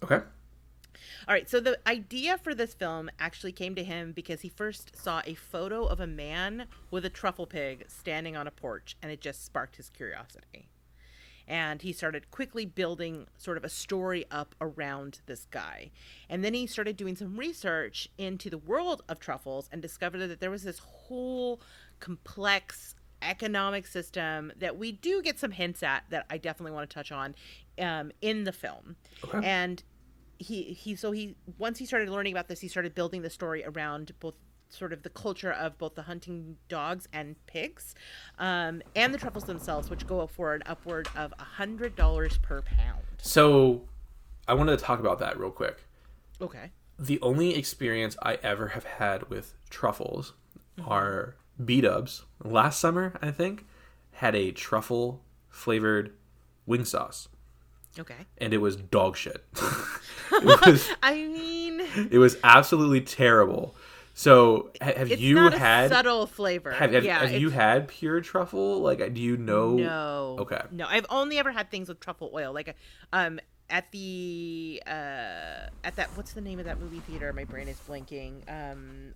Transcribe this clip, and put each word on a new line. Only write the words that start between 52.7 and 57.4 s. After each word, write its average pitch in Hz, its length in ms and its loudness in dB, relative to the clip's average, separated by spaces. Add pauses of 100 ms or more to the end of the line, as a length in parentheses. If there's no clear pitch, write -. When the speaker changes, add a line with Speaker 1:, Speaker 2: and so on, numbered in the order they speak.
Speaker 1:
summer, 180 400 0
I 151 120 -4
think, 190 340 -4 (460)
had 113 240 0
a 95 160 0
truffle 120 720 -2 (260)
flavored 107 600 0 (560)
wing 120 180 2
sauce. - 440 -6 (680)